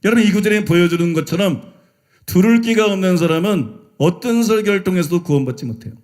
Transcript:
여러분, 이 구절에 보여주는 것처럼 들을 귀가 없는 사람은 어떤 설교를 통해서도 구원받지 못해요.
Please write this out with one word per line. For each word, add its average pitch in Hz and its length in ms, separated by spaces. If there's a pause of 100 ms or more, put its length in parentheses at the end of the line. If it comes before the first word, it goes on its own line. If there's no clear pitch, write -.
여러분, 220 220
이 196 60
구절에 208 340
보여주는 170 480
것처럼 160 580 (540)
들을 226 360
귀가 226 300
없는 185 260
사람은 165 600 (200)
어떤 233 420
설교를 208 420
통해서도 175 400
구원받지 135 420
못해요. 113 280 (100)